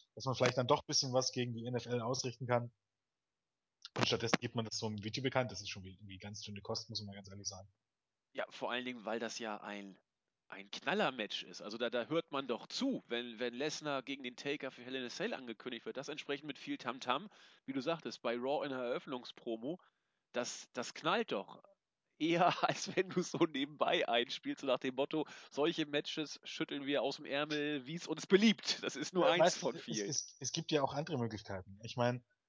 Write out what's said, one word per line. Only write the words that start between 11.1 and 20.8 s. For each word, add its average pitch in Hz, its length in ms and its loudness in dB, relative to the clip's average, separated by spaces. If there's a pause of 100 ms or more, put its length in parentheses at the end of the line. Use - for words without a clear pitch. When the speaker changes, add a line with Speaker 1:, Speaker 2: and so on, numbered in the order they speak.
Speaker 2:
ist. 90 180 -14
Also 104 160 -8
da, 117 120 -2
da 120 160 -2
hört 165 240 -2
man 135 180 -4
doch 113 180 -4
zu, 247 400 -2
wenn, 120 320 -4
wenn 120 160 -2
Lesnar 143 480 -2
gegen 139 200 -6
den 123 140 -8
Taker 143 340 -4
für 123 120 -16
Hell 127 120 -8
in 131 100 -2
a 120 60 -4
Cell 208 240 -4
angekündigt 120 520 -8
wird. 110 100 -6
Das 139 120 -6
entsprechend 143 380 -6
mit 139 120 -6
viel 139 200 -6
Tamtam, 131 500 -2 (380)
wie 135 60 -6
du 135 80 0
sagtest, 147 420 -2
bei 120 140 2
Raw 135 280 0
in 143 60 -4
der 131 100 -2
Eröffnungspromo, 123 960 -4 (540)
das, - 400 -4
das 120 220 -6